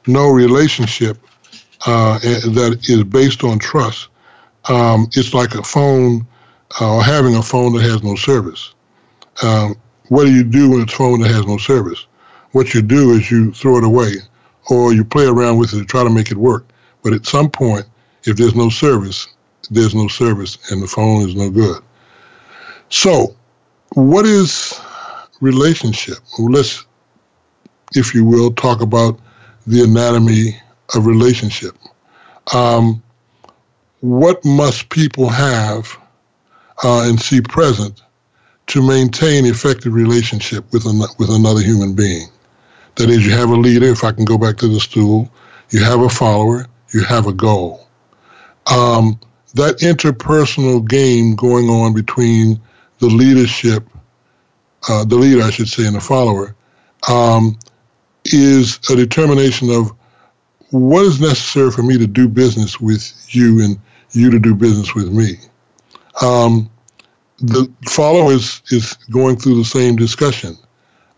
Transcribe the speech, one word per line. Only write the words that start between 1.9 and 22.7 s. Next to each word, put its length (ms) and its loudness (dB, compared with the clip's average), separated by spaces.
that 600 -2
is 160 2
based 400 0
on 140 -2
trust, 500 -6
um, 440 2
it's 200 -2
like 220 -2
a 80 -10
phone, 640 0
uh, 160 0
or 60 2
having 340 2
a 60 0
phone 320 -2
that 80 0
has 200 -2
no 140 -4
service. 580 -4
Um, 340 -2
what 160 4
do 80 4
you 100 4
do 280 4
when 120 2
it's 100 -6
a 40 -10
phone 240 0
that 100 2
has 160 0
no 120 -4
service? 480 -4
What 220 0
you 80 2
do 300 4
is 180 0
you 220 0
throw 260 0
it 60 0
away, 320 0
or 220 2
you 120 2
play 220 0
around 320 2
with 140 0
it 60 -6
to 60 -8
try 180 -2
to 80 2
make 200 0
it 60 -6
work. 300 -4
But 100 -2
at 140 -4
some 240 0
point, 360 -4
if 120 -2
there's 200 2
no 120 2
service, 600 -2
there's 240 0
no 140 -2
service, 500 -4
and 120 -6
the 40 -8
phone 420 -2
is 80 -8
no 140 -4
good. 320 -2